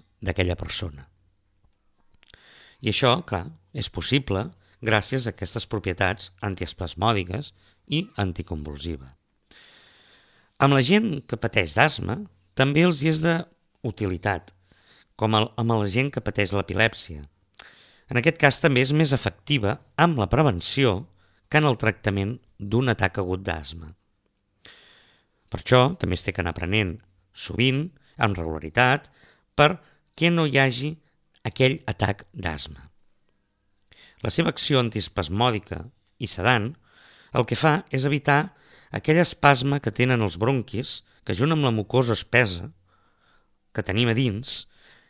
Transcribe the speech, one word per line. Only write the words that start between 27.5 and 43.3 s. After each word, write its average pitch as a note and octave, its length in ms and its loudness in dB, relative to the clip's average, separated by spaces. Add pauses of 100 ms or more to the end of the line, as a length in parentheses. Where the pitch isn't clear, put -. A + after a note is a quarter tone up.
amb G#2 180 0
regularitat, E2 720 0 (460)
perquè - 800 0
no E3 120 2
hi C#3 120 0
hagi C3+ 340 0 (540)
aquell C3 400 2
atac G2+ 460 -2
d'asma. D#2 560 -10 (1400)
La A2+ 100 -2
seva E3 160 2
acció - 320 0
antiespasmòdica G2+ 1040 -2 (340)
i A#2 80 -6
sedant A2+ 460 0 (640)
el A#2+ 80 2
que A#2+ 120 -2
fa D3+ 260 2 (100)
és C3+ 140 -2
evitar C#3+ 320 2 (580)
aquell D#3 240 4
espasme C#3 640 4
que G#2+ 100 -2
tenen B2 300 2
els F2 160 -2
bronquis, A#2+ 640 -2 (200)
que G2 140 -4
junt D3 180 2
amb D3 120 2
la A#2 80 2
mucosa A#2 420 0
espesa G#2 540 -2 (1040)